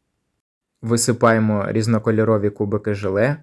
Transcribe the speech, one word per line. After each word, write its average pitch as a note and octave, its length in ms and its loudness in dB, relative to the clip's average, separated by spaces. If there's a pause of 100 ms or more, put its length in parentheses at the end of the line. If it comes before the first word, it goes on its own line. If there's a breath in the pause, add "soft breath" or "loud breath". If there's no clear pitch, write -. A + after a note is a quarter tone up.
(840)
Висипаємо A2+ 840 2
різнокольорові A2 840 0
кубики G#2 440 -4
желе G2+ 480 -2